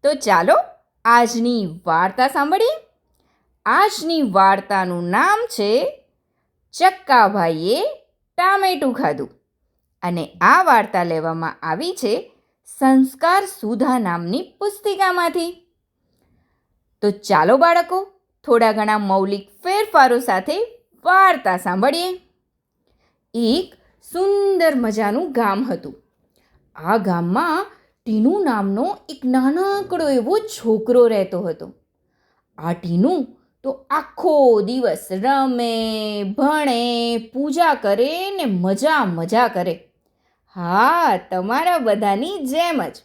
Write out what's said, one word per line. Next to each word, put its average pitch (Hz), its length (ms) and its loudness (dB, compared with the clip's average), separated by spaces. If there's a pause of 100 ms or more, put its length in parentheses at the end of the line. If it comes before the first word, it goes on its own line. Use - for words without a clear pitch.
તો 285 100 2
ચાલો 208 400 2 (520)
આજની 233 800 2
વાર્તા 180 420 0
સાંભળીએ. 381 600 -2 (760)
આજની 320 560 0
વાર્તાનું 190 840 0
નામ 294 420 0
છે 254 600 -2 (680)
ચક્કાભાઈએ 214 1080 2 (540)
ટામેટું 370 560 0
ખાધું 170 360 -4 (720)
અને 175 400 -6
આ 277 220 6
વાર્તા 214 400 2
લેવામાં 165 600 -4
આવી 180 300 -6
છે 254 380 -4 (480)
સંસ્કાર 269 680 2 (160)
સુધા 247 380 -2
નામની 180 420 -4
પુસ્તિકામાંથી. 359 1300 -4 (1300)
તો 208 100 0
ચાલો 196 460 2
બાળકો, 339 500 2 (360)
થોડા 233 280 4
ઘણા 214 260 -2
મૌલિક 196 520 -2 (140)
ફેરફારો 349 560 2
સાથે 285 640 -4 (220)
વાર્તા 339 520 4
સાંભળીએ. 285 640 -2 (1160)
એક 277 400 -2 (380)
સુંદર 381 640 2
મજાનું 226 560 -2
ગામ 208 320 0
હતું. 170 320 -8 (800)
આ 180 220 -2
ગામમાં 202 680 0 (400)
ટીનુ 233 340 2
નામનો 226 580 -2 (120)
એક 262 160 -14
નાનકડો 330 840 0
એવો 269 280 0
છોકરો 240 680 2
રહેતો 190 340 -2
હતો. 170 320 -8 (840)
આ 165 160 -4
ટીનુ 196 540 0 (360)
તો 269 260 -8
આખો 277 720 2
દિવસ 220 500 -2
રમે, 226 1120 -2
ભણે, 240 960 -2
પૂજા 277 560 -2
કરે 277 560 -2
ને 381 160 -6
મજા 208 600 0
મજા 185 420 0
કરે. 180 440 -6 (640)
હા, 214 640 2 (120)
તમારા 247 460 -2
બધાની 220 600 -2
જેમ 294 440 -2
જ. - 220 -10